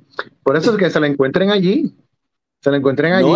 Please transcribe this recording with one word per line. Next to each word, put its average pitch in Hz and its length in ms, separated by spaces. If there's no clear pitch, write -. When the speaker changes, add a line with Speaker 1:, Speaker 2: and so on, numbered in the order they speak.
Speaker 1:
Por 139 140
eso 160 140
es 208 60
que 180 120
se 160 100
la 147 80
encuentren 143 440
allí, 208 420
se 139 100
la 143 60
encuentren 139 340
Speaker 2:
No, 185 60
Speaker 1:
allí 185 180